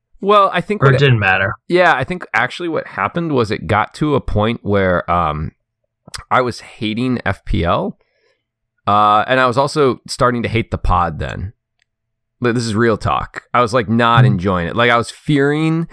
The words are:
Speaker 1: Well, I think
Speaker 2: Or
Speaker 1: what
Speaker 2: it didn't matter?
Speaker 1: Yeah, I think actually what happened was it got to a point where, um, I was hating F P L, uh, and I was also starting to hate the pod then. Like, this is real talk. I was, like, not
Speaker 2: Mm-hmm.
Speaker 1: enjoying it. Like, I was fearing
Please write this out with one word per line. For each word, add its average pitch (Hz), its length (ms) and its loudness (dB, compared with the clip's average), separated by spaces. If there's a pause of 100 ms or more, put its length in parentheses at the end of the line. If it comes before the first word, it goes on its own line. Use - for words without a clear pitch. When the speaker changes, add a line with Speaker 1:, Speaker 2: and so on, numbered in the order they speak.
(200)
Speaker 1:
Well, 196 320 2
I 175 80 -4
think 202 240 -4
Speaker 2:
Or 135 40 4
Speaker 1:
what 131 80 4
Speaker 2:
it - 20 2
didn't 127 220 4
matter? 95 360 0 (140)
Speaker 1:
Yeah, 170 260 4
I 131 80 -2
think 180 300 -8
actually 123 340 -2
what 156 200 -6
happened 156 440 -4
was 117 200 0
it 82 160 -6
got 104 280 0
to 151 200 -2
a - 60 -2
point 110 420 -2
where, 95 460 0
um, 80 420 -2 (800)
I 117 120 2
was 123 180 -6
hating 117 680 -4
F - 200 -6
P 90 180 0
L, 117 340 -2 (880)
uh, 104 420 4
and 131 120 2
I 131 60 4
was 120 120 0
also 139 500 0
starting 123 360 -2
to 98 60 -4
hate 113 220 -4
the 92 60 -2
pod 87 420 -2
then. 67 340 -8 (920)
Like, 120 100 0
this 120 100 -2
is 110 100 -4
real 110 220 2
talk. - 460 -6 (100)
I 123 80 2
was, 110 120 0
like, 117 160 -2
not 117 340 4
Speaker 2:
Mm-hmm. 104 100 4
Speaker 1:
enjoying 90 340 -2
it. - 80 -8
Like, 120 160 2
I 120 60 4
was 113 140 -4
fearing 156 800 0